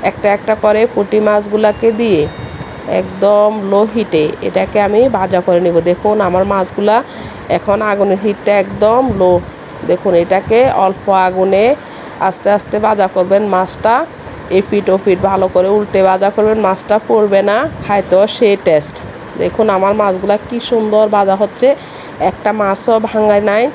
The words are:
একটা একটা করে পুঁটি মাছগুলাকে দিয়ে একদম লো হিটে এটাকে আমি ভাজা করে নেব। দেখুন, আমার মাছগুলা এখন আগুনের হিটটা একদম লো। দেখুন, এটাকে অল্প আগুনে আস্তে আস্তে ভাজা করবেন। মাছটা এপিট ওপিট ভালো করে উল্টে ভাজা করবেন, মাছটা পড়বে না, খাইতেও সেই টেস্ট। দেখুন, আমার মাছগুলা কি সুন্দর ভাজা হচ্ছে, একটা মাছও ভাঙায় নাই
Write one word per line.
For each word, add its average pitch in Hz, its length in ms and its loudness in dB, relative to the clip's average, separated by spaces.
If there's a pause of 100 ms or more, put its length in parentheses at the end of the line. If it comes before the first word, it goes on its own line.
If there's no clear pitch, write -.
একটা 202 280 -2
একটা 214 180 -2 (100)
করে 214 180 4 (120)
পুঁটি 208 320 0
মাছগুলাকে 208 600 0 (120)
দিয়ে 202 220 2 (760)
একদম 202 480 2 (220)
লো 196 100 4 (140)
হিটে 185 300 0 (240)
এটাকে 190 380 -2
আমি 208 140 2 (160)
ভাজা 185 300 0
করে 175 200 4
নেব। 175 100 2 (140)
দেখুন, 208 260 0 (120)
আমার 185 240 2
মাছগুলা 202 440 0 (600)
এখন 202 220 0 (120)
আগুনের 196 340 0
হিটটা 202 280 0 (120)
একদম 214 380 2 (180)
লো। 180 120 4 (580)
দেখুন, 180 220 0 (100)
এটাকে 190 360 0 (260)
অল্প 190 200 -2 (220)
আগুনে 190 380 2 (640)
আস্তে 190 280 -2
আস্তে 202 200 -4 (100)
ভাজা 208 280 2
করবেন। 190 280 2 (120)
মাছটা 190 400 0 (640)
এপিট 196 360 0
ওপিট 190 240 0 (120)
ভালো 190 240 0
করে 185 220 2
উল্টে 202 240 0 (100)
ভাজা 190 260 2
করবেন, 214 300 2
মাছটা 190 300 0 (120)
পড়বে 208 320 2 (100)
না, 208 60 2 (280)
খাইতেও 196 400 2 (120)
সেই 202 200 4 (100)
টেস্ট। 151 280 0 (460)
দেখুন, 180 260 0 (100)
আমার 196 240 2
মাছগুলা 196 360 0 (120)
কি 240 100 -6 (120)
সুন্দর 214 340 2 (120)
ভাজা 196 260 2
হচ্ছে, 208 260 0 (600)
একটা - 200 -4 (100)
মাছও 202 340 0 (140)
ভাঙায় 208 420 2
নাই 214 140 2 (100)